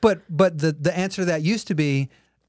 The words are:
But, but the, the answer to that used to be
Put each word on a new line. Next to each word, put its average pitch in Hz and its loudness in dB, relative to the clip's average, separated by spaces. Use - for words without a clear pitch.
But, 214 2
but 175 2
the, 160 2
the 156 -2
answer 190 -2
to - -2
that 165 0
used 208 -2
to 180 -2
be 139 0